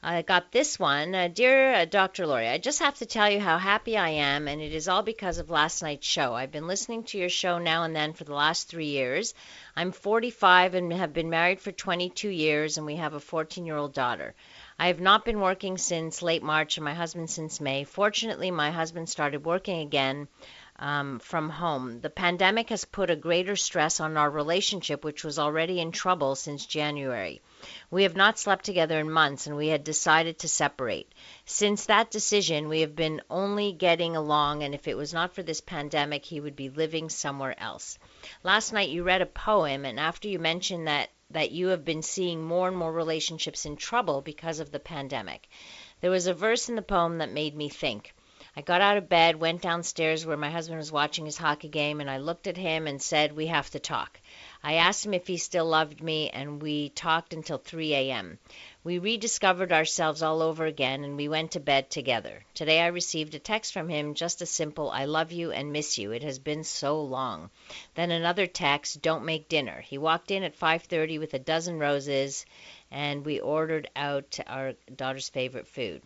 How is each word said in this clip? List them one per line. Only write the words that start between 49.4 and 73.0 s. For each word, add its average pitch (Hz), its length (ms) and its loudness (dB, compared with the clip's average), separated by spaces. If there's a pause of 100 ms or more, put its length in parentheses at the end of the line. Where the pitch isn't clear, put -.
downstairs 165 640 0
where 156 140 -2
my 151 120 -2
husband 165 280 -6
was 151 120 -8
watching 151 360 0
his 151 100 -8
hockey 151 320 0
game, 151 320 -2
and 143 80 -6
I 135 100 -4
looked 160 280 -6
at 175 100 -4
him 160 300 -2
and 143 160 -6
said, 151 340 2
'We 156 120 -4
have 156 220 0
to 147 80 -8
talk.' - 400 -6 (440)
I 151 120 -2
asked 175 300 4
him 208 80 -2
if 180 140 -2
he 180 100 -4
still 165 300 0
loved 156 360 2
me, 156 280 -2
and 147 320 -8
we 147 260 -2
talked 165 460 -2
until 160 240 -6
three 160 340 -4
A 135 200 2
M. 95 260 -8 (440)
We 175 160 -4
rediscovered 190 760 0
ourselves 156 500 2
all 160 180 2
over 160 240 0
again, 143 400 -2
and 143 140 -8
we 147 100 -4
went 160 220 -2
to 170 100 -6
bed 139 300 2
together. 123 540 -4 (100)
Today 160 260 4
I 170 60 4
received 170 480 -4
a 147 40 -12
text 214 360 -6
from 170 160 -4
him, 151 240 -2
just - 260 -4
a 175 60 -6
simple, 151 440 -4
'I 135 140 -2
love 160 280 -2
you 170 200 -4
and 143 180 -6
miss 151 280 -2
you. 104 140 -4
It 120 100 -4
has 139 160 -6
been 151 260 -6
so 151 380 -2
long.' 127 480 -6 (440)
Then 175 160 0
another 170 360 2
text, 147 560 -2
'Don't 160 240 0
make 160 240 -6
dinner.' 127 320 -2
He 139 160 -10
walked 160 320 0
in 196 120 -2
at 165 140 -6
five 165 280 0
thirty 160 340 -2
with 156 160 -6
a 135 40 -2
dozen 165 400 -2
roses, 139 680 0 (440)
and 143 360 -6